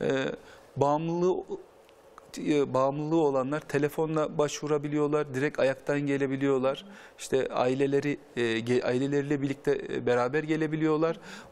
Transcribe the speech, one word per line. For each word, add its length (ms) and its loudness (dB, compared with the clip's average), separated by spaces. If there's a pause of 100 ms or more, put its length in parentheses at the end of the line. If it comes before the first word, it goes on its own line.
E, 240 0 (500)
bağımlılığı, 680 0 (920)
e, 360 0
bağımlılığı 460 2
olanlar 400 2
telefonla 800 -2
başvurabiliyorlar, 960 0
direkt 240 -2
ayaktan 420 0
gelebiliyorlar. 840 0 (320)
İşte 340 0
aileleri, 680 0 (180)
e, 40 -2
ge-, 440 2
aileleriyle 580 0
birlikte, 380 -2 (120)
e, 140 -4
beraber 380 2
gelebiliyorlar. 760 0 (320)